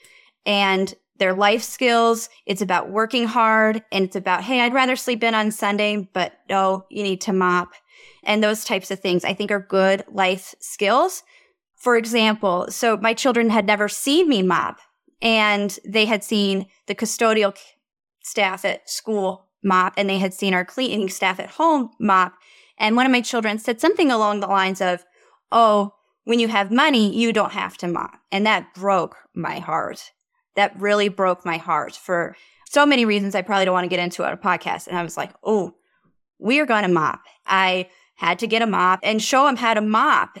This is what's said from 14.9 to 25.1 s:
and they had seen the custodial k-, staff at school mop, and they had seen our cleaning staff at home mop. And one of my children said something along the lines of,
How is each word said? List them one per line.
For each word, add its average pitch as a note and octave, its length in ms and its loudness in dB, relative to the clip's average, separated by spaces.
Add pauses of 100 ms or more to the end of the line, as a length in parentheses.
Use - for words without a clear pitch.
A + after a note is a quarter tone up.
and G#3+ 640 0
they G#3+ 200 0
had G#3+ 160 -2
seen G3 440 0 (220)
the G3+ 80 -4
custodial A3 600 0
k-, - 60 -20 (640)
staff F#3+ 420 -4
at - 240 -6
school F#3+ 580 -6 (160)
mop, F#3 320 2
and G3+ 140 -2
they F#3+ 80 0
had F#3+ 160 -2
seen G3 200 -2
our F3+ 120 0
cleaning G#3+ 420 -4
staff F#3 320 -4
at - 120 -10
home D4+ 460 0
mop. F#3 360 2 (440)
And A3 200 0
one B3+ 80 4
of C4+ 80 2
my A#3+ 80 2
children A3 360 -4
said A3+ 220 -4
something E4 320 2
along G#3 300 0
the G3 60 -6
lines F#3+ 340 0
of, F3+ 240 -2 (460)